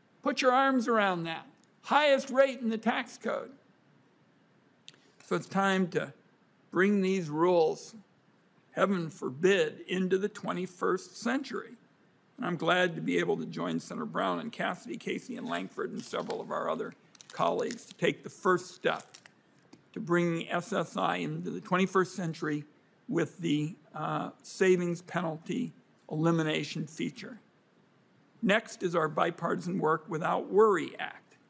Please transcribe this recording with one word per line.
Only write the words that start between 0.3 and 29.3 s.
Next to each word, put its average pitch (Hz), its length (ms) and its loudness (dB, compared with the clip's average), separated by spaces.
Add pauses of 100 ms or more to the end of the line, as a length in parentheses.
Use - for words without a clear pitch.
your 254 100 6
arms 262 360 4
around 196 380 2
that. 160 200 -8 (380)
Highest 277 480 4
rate 262 300 4
in 226 80 0
the 220 100 -2
tax 247 400 -2
code. - 320 -6 (1800)
So 185 80 0
it's 165 100 -2
time 190 440 2
to 143 220 -2 (600)
bring 196 320 4
these 185 260 0
rules, 165 640 2 (800)
heaven 180 400 0
forbid, 160 760 0
into 185 300 0
the 196 100 0
twenty-first 185 880 -4
century. - 580 -4 (640)
And - 100 -8
I'm 175 100 -2
glad 170 380 2
to 160 80 -6
be 165 160 0
able 170 200 2
to 160 100 -6
join 82 320 -4
Senator - 260 -8
Brown 175 320 -2
and 226 140 -8
Cassidy, - 460 -6
Casey, - 400 -8
and - 120 -10
Lankford, 185 420 -6
and - 120 -8
several - 360 -6
of - 120 -10
our 160 180 -4
other 165 240 -4 (380)
colleagues - 540 -2
to - 100 -20
take - 260 0
the - 80 -12
first 180 460 0
step 160 260 -2 (920)
to - 60 -8
bringing 170 480 0
S 175 240 -4
S 190 240 -2
I 175 200 0
into 170 340 -4
the 175 100 -6
twenty-first 185 560 2
century 156 480 -4 (460)
with 165 300 -2
the, 151 340 0 (220)
uh, 156 340 -4 (140)
savings 180 580 2
penalty 165 720 -4 (380)
elimination 156 760 0
feature. 180 540 -8 (1040)
Next 214 400 2
is 175 120 0
our 160 120 4
Bipartisan 170 720 0